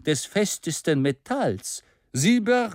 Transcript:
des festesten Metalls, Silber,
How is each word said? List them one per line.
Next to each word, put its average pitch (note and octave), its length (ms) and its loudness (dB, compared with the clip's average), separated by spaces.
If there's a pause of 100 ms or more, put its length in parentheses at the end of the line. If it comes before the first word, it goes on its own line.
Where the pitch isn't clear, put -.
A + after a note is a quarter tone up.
des D3+ 200 -2
festesten E3+ 760 -2
Metalls, C#3 840 -2 (300)
Silber, A3+ 600 2